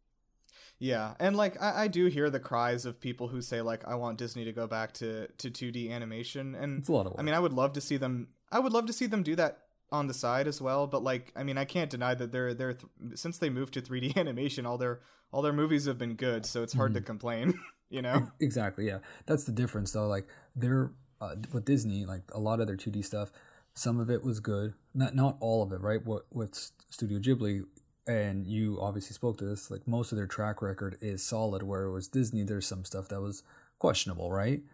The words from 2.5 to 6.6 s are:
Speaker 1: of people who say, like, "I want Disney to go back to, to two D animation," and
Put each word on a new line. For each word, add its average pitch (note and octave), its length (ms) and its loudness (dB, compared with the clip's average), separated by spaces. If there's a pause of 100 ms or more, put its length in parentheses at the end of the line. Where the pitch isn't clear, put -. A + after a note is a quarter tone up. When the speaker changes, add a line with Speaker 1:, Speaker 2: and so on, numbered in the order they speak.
Speaker 1:
of A#2+ 140 -6
people B2 300 -6
who B2+ 120 -4
say, A#2 200 -2
like, A2+ 260 -4
"I A#2+ 80 -2
want A#2 220 -4
Disney A#2 260 -6
to A2+ 80 -6
go A2+ 160 -4
back A2 280 -2
to, A2 320 -4
to - 220 -8
two B2 220 -6
D A#2+ 180 -4
animation," A#2+ 640 -6
and C#3 260 -4